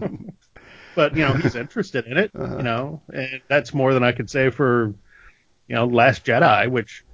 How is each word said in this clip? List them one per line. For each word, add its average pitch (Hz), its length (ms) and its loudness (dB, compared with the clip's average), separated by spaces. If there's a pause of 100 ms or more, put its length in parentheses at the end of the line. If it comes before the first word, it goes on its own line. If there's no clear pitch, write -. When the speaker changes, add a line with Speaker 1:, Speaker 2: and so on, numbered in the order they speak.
(960)
Speaker 1:
but, 151 220 2
you 160 80 2
know, 135 100 2
he's 127 200 0
interested 123 520 -6
in 123 120 -8
it, 208 200 -2
Speaker 2:
Uh-huh. 123 200 -8
Speaker 1:
you - 40 -6
know, 127 380 -4 (120)
and 131 360 -10
that's 139 240 0
more 135 220 2
than 127 80 2
I 120 100 4
could 120 160 -8
say 131 220 0
for, 120 420 0 (760)
you 123 60 -8
know, 117 120 2
Last 120 380 4
Jedi, 117 440 4
which, 123 460 -4